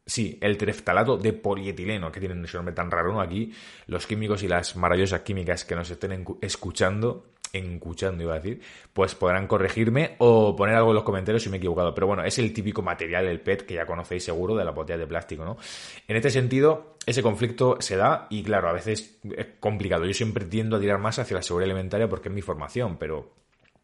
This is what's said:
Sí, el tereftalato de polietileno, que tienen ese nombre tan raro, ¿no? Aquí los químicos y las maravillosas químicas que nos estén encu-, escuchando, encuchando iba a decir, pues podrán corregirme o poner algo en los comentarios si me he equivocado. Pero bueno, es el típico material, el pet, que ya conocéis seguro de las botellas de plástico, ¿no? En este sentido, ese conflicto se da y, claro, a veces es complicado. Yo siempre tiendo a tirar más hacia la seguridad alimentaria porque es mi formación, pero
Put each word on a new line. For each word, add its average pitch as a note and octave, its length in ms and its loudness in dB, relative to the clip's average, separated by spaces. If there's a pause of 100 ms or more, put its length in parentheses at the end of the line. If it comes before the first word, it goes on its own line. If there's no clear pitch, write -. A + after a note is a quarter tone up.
Sí, - 360 -4
el G#2 160 2
tereftalato G#2 600 2
de G#2+ 160 2
polietileno, F#2+ 800 -4
que F#2+ 80 -12
tienen F2+ 240 -6
ese E2+ 140 -10
nombre F2 160 -6
tan F2 160 -4
raro, F2 240 0
¿no? G#2+ 80 0
Aquí F#2+ 320 -4 (340)
los F2 200 -6
químicos G#2 360 -2
y G2 40 -2
las F2 280 0
maravillosas F2+ 460 2
químicas F2+ 440 -4
que F2 100 -6
nos E2+ 140 -6
estén F#2+ 220 -6
encu-, F#2 300 -8
escuchando, G2+ 840 -2 (260)
encuchando F2 720 -6
iba E2 100 -2
a D#2 60 -2
decir, G#2 220 -8 (320)
pues F#2+ 200 2
podrán F#2 320 2
corregirme A2+ 720 2
o A2 380 8
poner G2+ 200 4
algo A2+ 140 6
en A2 60 6
los G#2 80 2
comentarios G2+ 400 0
si G2+ 60 -6
me F#2+ 80 -4
he - 20 -8
equivocado. F2 340 2
Pero F#2+ 140 2
bueno, G2 160 2
es G2+ 160 0
el A2 120 2
típico G#2 300 -4
material, F2 460 -2
el E2+ 140 -2
pet, F#2+ 240 0
que F#2 100 -8
ya D#2+ 100 -2
conocéis F2 380 -6
seguro F#2 320 -2
de F#2+ 100 0
las D#2 80 -2
botellas D#2+ 260 -4
de D#2+ 80 -6
plástico, D#2+ 380 -6
¿no? - 120 -8 (500)
En G#2+ 80 -2
este B2 160 2
sentido, C3 720 2
ese A#2+ 160 0
conflicto A#2 580 2
se - 160 -2
da A#2+ 340 2
y, G#2 140 -6
claro, F#2+ 260 2
a E2+ 40 2
veces G#2+ 460 -6 (180)
es - 100 -6 (120)
complicado. F#2+ 440 0
Yo F#2+ 100 0
siempre G#2 320 -2
tiendo A2 320 0
a - 20 0
tirar G2+ 180 2
más A2 220 -2
hacia G#2+ 180 -4
la F2+ 60 -4
seguridad F#2 280 0
alimentaria F#2+ 380 0
porque - 180 -4
es F#2+ 80 -6
mi G2+ 60 -4
formación, E2+ 560 -4
pero D#2 340 -6 (520)